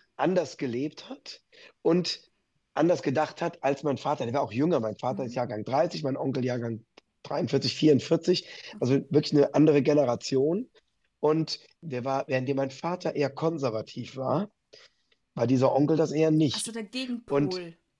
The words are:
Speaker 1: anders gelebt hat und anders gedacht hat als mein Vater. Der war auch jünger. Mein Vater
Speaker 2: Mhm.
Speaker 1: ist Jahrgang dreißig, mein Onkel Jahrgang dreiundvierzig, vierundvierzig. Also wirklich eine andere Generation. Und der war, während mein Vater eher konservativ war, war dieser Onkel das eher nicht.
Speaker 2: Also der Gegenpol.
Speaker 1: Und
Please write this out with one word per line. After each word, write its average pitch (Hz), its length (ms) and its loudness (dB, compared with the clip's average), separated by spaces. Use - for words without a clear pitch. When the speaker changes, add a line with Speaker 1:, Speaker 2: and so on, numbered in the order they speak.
Speaker 1:
anders 160 440 0
gelebt 135 520 -6
hat - 320 -16
und 170 400 0
anders 160 280 2
gedacht 151 400 -2
hat 170 220 -6
als 139 180 0
mein 143 160 -2
Vater. 143 280 -4
Der 117 80 -4
war 139 80 0
auch 98 100 -6
jünger. 147 260 2
Mein 110 180 -4
Vater 123 260 -4
Speaker 2:
Mhm. 123 60 -6
Speaker 1:
ist 120 60 -12
Jahrgang 117 300 -4
dreißig, 156 400 0
mein 135 120 -2
Onkel 131 280 -4
Jahrgang 117 400 -4
dreiundvierzig, 143 500 -2
vierundvierzig. 156 720 2
Also 131 220 2
wirklich - 220 2
eine 143 220 4
andere 151 280 6
Generation. 143 880 2
Und 156 400 0
der 127 240 -8
war, 135 240 -2
während 131 260 0
mein 135 160 -2
Vater 170 460 -6
eher 143 140 0
konservativ 131 840 -4
war, 131 320 -2
war 117 140 0
dieser 131 260 4
Onkel 151 220 4
das 151 160 2
eher 160 180 2
nicht. 156 240 4
Speaker 2:
Also - 160 -6
der 220 140 -8
Gegenpol. 247 520 -6
Speaker 1:
Und 180 400 -2